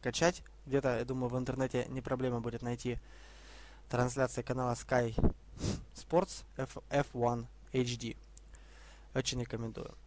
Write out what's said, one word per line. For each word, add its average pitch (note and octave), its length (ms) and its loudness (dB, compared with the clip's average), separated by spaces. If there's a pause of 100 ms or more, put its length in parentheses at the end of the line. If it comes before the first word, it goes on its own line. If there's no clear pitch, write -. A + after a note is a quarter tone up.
качать. E3 400 4 (240)
Где-то, C3 320 2
я B2 60 0
думаю, B2+ 240 0
в B2+ 80 0
интернете B2+ 520 0
не C3 120 -4
проблема B2+ 400 0
будет A#2 200 -4
найти A#2+ 380 -2 (880)
трансляции B2 520 2
канала B2 320 0
Sky A#2+ 420 2 (800)
Sports - 480 0 (140)
F-, - 320 -6
F C#3+ 240 2
one A#2+ 320 2 (280)
H A#2+ 240 2
D. A2+ 180 -6 (1000)
Очень B2+ 280 0
рекомендую. A2+ 500 -6 (160)